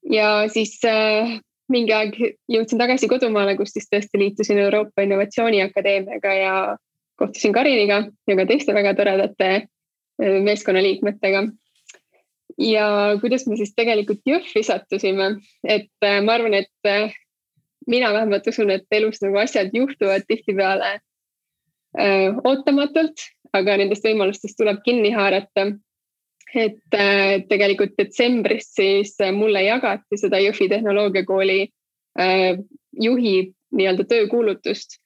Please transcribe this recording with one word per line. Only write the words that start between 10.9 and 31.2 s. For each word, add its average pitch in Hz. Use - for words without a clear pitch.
Ja 208
kuidas 254
me 220
siis 208
tegelikult 214
Jõhvi 269
sattusime, 196
et, 208
äh, 202
ma 220
arvan, 226
et, 196
äh, 208
mina 240
vähemalt 208
usun, 220
et 190
elus 214
nagu 196
asjad 202
juhtuvad 226
tihtipeale, 196
äh, 196
ootamatult, 294
aga 196
nendest 202
võimalustest 208
tuleb 208
kinni 233
haarata. 196
Et, 220
äh, 196
tegelikult 202
detsembris 233
siis, 196
äh, 190
mulle 208
jagati 208
seda 196
Jõhvi 196
Tehnoloogiakooli, 196